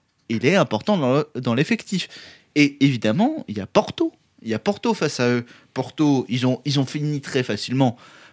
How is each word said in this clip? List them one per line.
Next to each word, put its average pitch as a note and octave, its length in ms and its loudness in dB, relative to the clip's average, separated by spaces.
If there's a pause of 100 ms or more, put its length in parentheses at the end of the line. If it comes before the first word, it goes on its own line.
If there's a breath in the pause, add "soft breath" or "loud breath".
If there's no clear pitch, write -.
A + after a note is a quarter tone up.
(300)
il A2+ 160 0
est E3+ 100 4
important F#3+ 400 2
dans C3 200 2 (180)
le, B2 60 -8
dans B2 120 -2
l'effectif. F3 560 -2 (460 loud breath)
Et C#3+ 260 2
évidemment, C#3 680 0
il G#2 100 -8
y - 20 -6
a F#2+ 60 -8
Porto. - 460 -2 (300)
Il A2+ 60 -10
y A2 60 -2
a A2 40 0
Porto G3+ 360 -2
face D3+ 260 -2
à B2 80 2
eux. A#2+ 160 0 (300 loud breath)
Porto, C3+ 560 0
ils B2 160 0
ont, B2+ 180 0
ils C#3+ 160 0
ont C3 60 0
fini D3 340 -4
très C3+ 220 -2
facilement. B2 560 0 (340 loud breath)